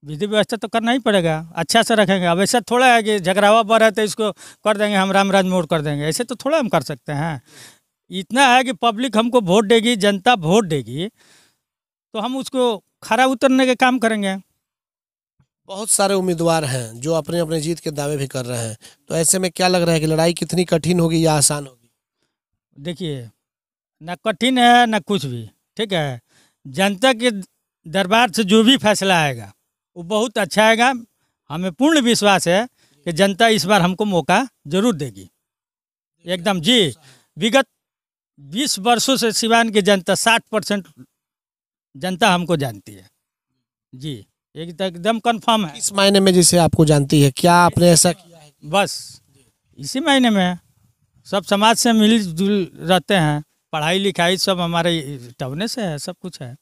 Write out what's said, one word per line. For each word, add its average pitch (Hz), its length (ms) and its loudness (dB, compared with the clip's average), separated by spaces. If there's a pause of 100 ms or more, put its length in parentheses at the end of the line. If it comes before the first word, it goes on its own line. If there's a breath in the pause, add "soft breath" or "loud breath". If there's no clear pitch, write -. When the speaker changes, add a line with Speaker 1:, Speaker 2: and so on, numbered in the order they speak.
Speaker 1:
विधि 151 220 -8
व्यवस्था 208 320 0
तो 226 100 -8
करना 226 240 -2
ही 254 80 0
पड़ेगा, 165 560 0
अच्छा 170 280 0
से 233 120 0
रखेंगे। 190 300 2
अब 170 140 0
ऐसा 196 200 0
थोड़ा 247 340 2
है 233 100 2
कि 214 160 -2
झगड़ावा 202 440 4
बढ़ 220 200 2
है 220 80 4
तो 220 100 -4
इसको 214 300 -2
कर - 460 -6
देंगे 208 180 -2
हम, 190 160 0
रामराज 196 340 2
मोड़ 185 200 0
कर 160 160 -2
देंगे, 147 240 -4
ऐसे 160 180 -4
तो 240 120 -8
थोड़ा 311 240 -2
हम 233 100 -2
कर 165 120 0
सकते 143 300 -10
हैं। 147 300 -6 (680 loud breath)
इतना 196 380 0
है 254 160 4
कि 254 100 -6
पब्लिक 233 440 -2
हमको 233 240 2
वोट 196 240 2
देगी, 233 300 2
जनता 202 380 0
वोट 190 320 2
देगी, 143 420 -6 (1040 soft breath)
तो 220 60 -8
हम 247 180 -6
उसको 247 460 -4 (200)
खरा 240 220 0
उतरने 262 400 2
के 254 100 0
काम 254 240 2
करेंगे। 202 380 -2 (1300)
Speaker 2:
बहुत 196 220 -10
सारे 196 240 2
उम्मीदवार 170 520 0
हैं 120 340 -8
जो 147 140 -4
अपने 160 260 -4
अपने 160 220 -4
जीत 160 180 -6
के 165 120 -8
दावे 147 260 -4
भी 135 100 -4
कर 131 180 -8
रहे 120 140 -8
हैं, 113 180 -10 (300 loud breath)
तो - 80 -6
ऐसे 165 240 0
में 185 120 -4
क्या 180 160 -2
लग 180 140 2
रहा 170 120 0
है 160 60 0
कि 151 60 -4
लड़ाई 160 280 0
कितनी 165 320 -2
कठिन 175 340 0
होगी 165 260 2
या 156 80 4
आसान 143 340 0
होगी? 120 240 -20 (880)
Speaker 1:
देखिए, 143 500 -10 (720)
ना 170 140 -10
कठिन 226 420 -2
है 240 280 6
ना 220 140 0
कुछ 180 260 -4
भी, 120 240 -10 (280)
ठीक 214 160 -6
है। 143 280 -4 (460)
जनता 196 460 0
के 240 180 0 (560)
दरबार 196 440 0
से 226 120 -2
जो 220 200 4
भी 254 140 4
फैसला 196 440 2
आएगा 117 320 -4 (440)
वो 175 60 -14
बहुत 214 340 -4
अच्छा 202 260 0
आएगा। 226 300 4 (560)
हमें 175 220 -6
पूर्ण 294 300 2
विश्वास 202 460 2
है 196 200 0 (380)
कि 175 60 -6
जनता 196 360 2
इस 214 180 2
बार 196 160 2
हमको 180 240 0
मौका 185 420 0 (200)
जरूर 190 280 0
देगी, 104 340 -12 (960)
एकदम। 180 360 -4
जी, 180 320 2 (440 soft breath)
विगत 226 300 2 (720)
बीस 175 400 -6
वर्षों 240 380 0
से 220 140 -2
सिवान 226 380 0
की 208 120 0
जनता, 190 340 0
साठ 226 360 0
परसेंट 202 360 -4 (1120)
जनता 180 360 0
हमको 175 240 0
जानती 110 340 -8
है। 95 180 -20 (880)
जी, 131 300 -12 (300)
एक-, 165 260 -12
एकदम 190 380 -4
कन्फर्म 220 460 0
है। 147 80 -10
Speaker 2:
किस 220 200 -8
मायने 196 260 4
में 196 140 4
जैसे 175 240 4
आपको 165 280 4
जानती 147 360 2
है, 139 100 4
क्या 175 220 2
आपने 175 360 4
ऐसा 175 220 4
किया 170 260 -14
है? 151 140 -20 (140)
Speaker 1:
बस - 560 -6 (560)
इसी 143 220 -8
मायने 269 300 2
में 180 280 0 (680)
सब 190 180 -4
समाज 214 340 2
से 233 160 2
मिलजुल 202 840 2
रहते 180 380 0
हैं, 151 300 0 (280)
पढ़ाई 160 280 -2
लिखाई 185 380 -2
सब 185 220 -4
हमारे 165 600 -4 (200)
टाउने 151 280 -8
से 240 140 -8
है, 165 160 -6
सब 175 240 -12
कुछ - 200 -14
है। 131 200 -16